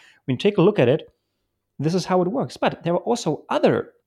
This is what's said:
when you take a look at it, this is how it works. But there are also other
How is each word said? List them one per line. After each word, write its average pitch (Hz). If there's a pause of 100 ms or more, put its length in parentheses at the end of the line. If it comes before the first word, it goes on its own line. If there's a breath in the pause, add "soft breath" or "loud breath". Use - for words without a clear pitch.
(240 soft breath)
when 131
you 117
take 202
a 175
look -
at 127
it, 147 (680)
this 165
is 175
how 185
it 175
works. 202
But -
there 170
are 175
also 214
other 165 (140)